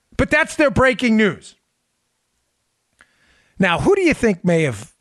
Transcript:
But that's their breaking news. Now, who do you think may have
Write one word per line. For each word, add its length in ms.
But 140
that's 240
their 160
breaking 460
news. 400
Now, 220
who 160
do 60
you 120
think 300
may 180
have 380